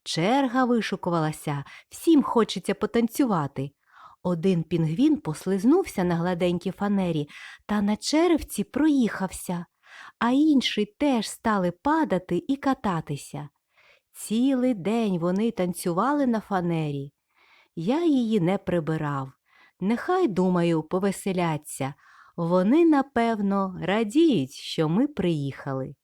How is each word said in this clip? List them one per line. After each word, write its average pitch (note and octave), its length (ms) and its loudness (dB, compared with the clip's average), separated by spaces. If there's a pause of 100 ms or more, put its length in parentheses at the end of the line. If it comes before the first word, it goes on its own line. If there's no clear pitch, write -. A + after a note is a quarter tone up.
Черга B3 640 0
вишукувалася, E3+ 960 -2 (260)
всім D#4 340 4
хочеться G#3 500 0
потанцювати. G#3 1000 -2 (520)
Один F3 400 0
пінгвін F3 540 2
послизнувся G3 840 0
на F3 120 2
гладенькій F3 560 0
фанері F#3 580 -2 (360)
та G#3 160 0
на G#3 140 0
черевці D#4 680 0
проїхався, A3+ 1040 0 (540)
а A#3+ 120 2
інші C4+ 540 2
теж C4 440 -2
стали F#3+ 420 0
падати F#3 760 -2
і C4+ 80 0
кататися. D#3+ 920 -4 (640)
Цілий B3+ 600 0
день G3 460 -2
вони F#3+ 320 0
танцювали F#3+ 760 0
на A3+ 120 0
фанері. D#3+ 720 -4 (640)
Я B3+ 300 -2
її A#3+ 340 2
не F3+ 180 2
прибирав. D3+ 720 -4 (480)
Нехай, D4 480 0
думаю, E3+ 560 2
повеселяться. F3 1080 -4 (440)
Вони, F#3 480 4
напевно, G#3 960 0
радіють, G#3 720 2
що - 360 -2
ми A3+ 180 2
приїхали. C#3 960 -4